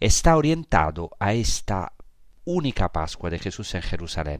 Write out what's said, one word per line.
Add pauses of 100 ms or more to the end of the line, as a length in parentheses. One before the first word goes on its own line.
está
orientado (100)
a
esta (540)
única
Pascua
de
Jesús
en
Jerusalén,